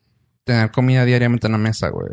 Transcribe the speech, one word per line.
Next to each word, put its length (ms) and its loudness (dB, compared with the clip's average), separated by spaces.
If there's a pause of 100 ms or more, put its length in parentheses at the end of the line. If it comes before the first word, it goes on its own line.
(440)
tener 260 0
comida 340 2
diariamente 440 0
en 40 0
la 60 0
mesa, 320 -2
güey. 220 -10